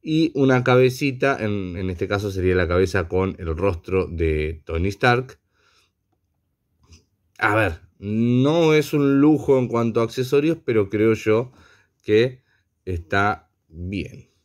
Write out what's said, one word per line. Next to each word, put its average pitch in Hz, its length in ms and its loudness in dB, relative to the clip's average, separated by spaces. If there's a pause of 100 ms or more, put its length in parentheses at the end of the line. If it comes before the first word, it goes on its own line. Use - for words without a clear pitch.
Y 156 340 0
una 131 280 2
cabecita, 127 760 2
en, 101 360 -4
en 92 140 -4
este 90 160 -4
caso 101 240 -2
sería 92 240 0
la 90 140 2
cabeza 90 400 0
con 92 300 -2
el 82 180 -6
rostro 92 500 -2
de 80 580 -4
Tony 82 240 -4
Stark. 123 520 -2 (2000)
A 107 180 0
ver, 87 240 -2 (180)
no 127 760 2
es 151 180 2
un 139 280 2
lujo 143 380 4
en 123 100 -2
cuanto 117 320 0
a 113 40 2
accesorios, 143 600 -2
pero 107 240 0
creo 110 260 2
yo 110 380 -2 (500)
que 120 400 0 (420)
está 98 680 -4 (180)
bien. 87 640 -12 (140)